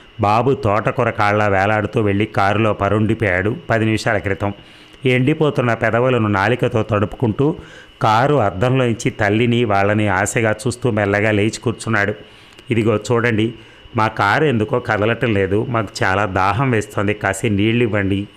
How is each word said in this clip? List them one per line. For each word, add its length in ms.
బాబు 320
తోటకూర 560
కాళ్ళ 380
వేలాడుతూ 540
వెళ్ళి 240
కారులో 480
పరుండిపోయాడు 840
పది 160
నిమిషాల 320
క్రితం. 360
ఎండిపోతున్న 680
పెదవులను 540
నాలికతో 560
తడుపుకుంటూ 720
కారు 340
అద్దంలోంచి 720
తల్లిని, 560
వాళ్ళని 420
ఆశగా 480
చూస్తూ 240
మెల్లగా 400
లేచి 320
కూర్చున్నాడు. 500
"ఇదిగో 240
చూడండి, 580
మా 120
కారు 380
ఎందుకో 340
కదలటం 540
లేదు. 360
మాకు 180
చాలా 220
దాహం 460
వేస్తోంది, 420
కాసి 360
నీళ్ళు 340
ఇవ్వండి," 540